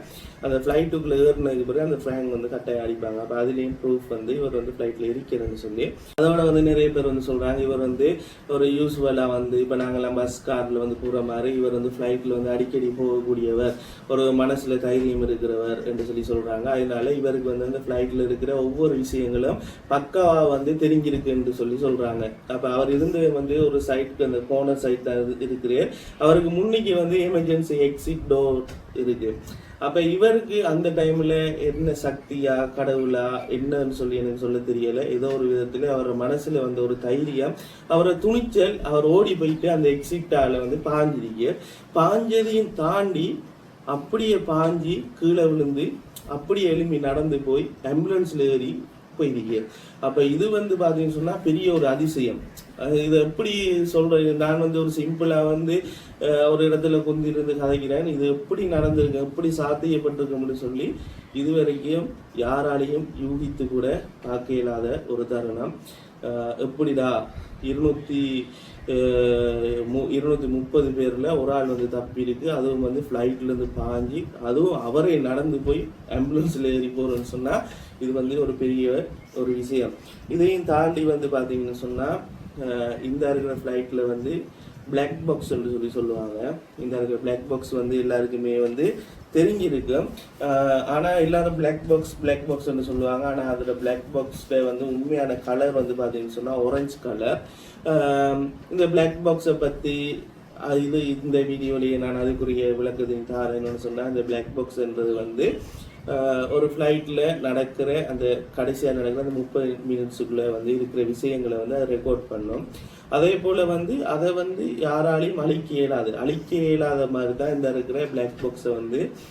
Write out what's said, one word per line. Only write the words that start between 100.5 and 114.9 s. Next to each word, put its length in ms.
அஹ், 240
இது 240
இந்த 160
வீடியோலயே 580
நான் 180
அதுக்குரிய 600
விளக்கத்தையும் 540
தாரேன்னு 460
சொன்னா, 280
இந்த 180
பிளாக் 380
பாக்ஸ்ன்றது 560
வந்து, 440
அஹ், 440
ஒரு 260
ஃப்ளைட்ல 640
நடக்கிற 680
அந்த 180
கடைசியா 380
நடக்கிற 280
அந்த 140
முப்பது 400
மினிட்ஸுக்குள்ள 640
வந்து 240
இருக்கிற 280
விஷயங்களை 540
வந்து 180
அதை 200
ரெக்கார்ட் 340
பண்ணும். 380
அதே 260
போல 300
வந்து 400
அதை 260
வந்து 340
யாராலையும் 720